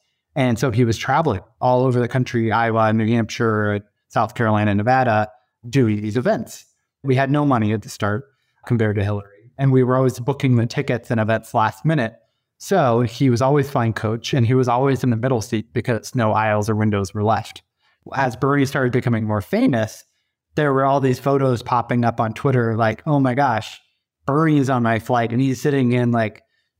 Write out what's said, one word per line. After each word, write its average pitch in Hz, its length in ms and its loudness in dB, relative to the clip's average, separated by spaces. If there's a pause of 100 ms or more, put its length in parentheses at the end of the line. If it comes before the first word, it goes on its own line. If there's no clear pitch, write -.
(360)
And 127 200 0
so 135 140 -2
he 117 140 2
was 113 140 0
traveling 139 420 0 (200)
all 127 240 2
over 123 140 0
the 120 80 0
country, 117 460 -2
Iowa, 110 400 2
New 110 160 0
Hampshire, 107 720 0 (280)
South 113 280 -4
Carolina, 107 380 2
Nevada, 110 540 2 (400)
doing 113 320 2
these 104 160 -6
events. 131 480 -4 (380)
We 131 140 0
had 135 140 0
no 147 140 2
money 113 280 2
at 110 100 -4
the - 60 -18
start 104 360 -6 (420)
compared 110 300 0
to 101 80 0
Hillary. 104 540 -8
And 135 140 2
we 131 120 4
were 127 120 2
always 131 220 0
booking 131 380 0
the 113 100 2
tickets 131 440 -6
and 113 100 0
events 110 340 -4
last 110 300 -2
minute. 151 300 0 (440)
So 131 420 2
he 123 280 0
was 120 140 2
always 139 260 2
flying 113 240 0
coach, 110 400 -6
and 123 140 2
he 127 80 2
was 127 120 4
always 127 380 0
in 127 60 2
the 113 60 0
middle 117 260 -2
seat - 320 -6
because 117 400 -4
no 110 180 0
aisles 107 380 0
or 110 40 0
windows 104 380 0
were 107 100 -4
left. 107 400 -2 (520)
As 123 200 -2
Bernie 139 300 2
started 131 280 0
becoming 117 320 0
more 107 180 -2
famous, 123 640 0 (500)
there 147 180 0
were 135 120 2
all 139 160 2
these 131 180 2
photos 135 440 0
popping 120 420 -2
up 117 140 0
on 113 140 -2
Twitter 120 420 0
like, 110 320 0
"Oh 147 140 2
my 127 140 2
gosh, 120 440 -2 (460)
Bernie's 147 460 2
on 123 120 2
my 113 160 2
flight 117 340 0
and 117 80 0
he's 135 200 -2
sitting 135 320 2
in, 123 200 2
like, 113 300 -2 (380)